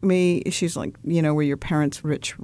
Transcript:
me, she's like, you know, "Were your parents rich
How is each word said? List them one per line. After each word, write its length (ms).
me, 480
she's 260
like, 260
you 200
know, 100
"Were 100
your 140
parents 480
rich 400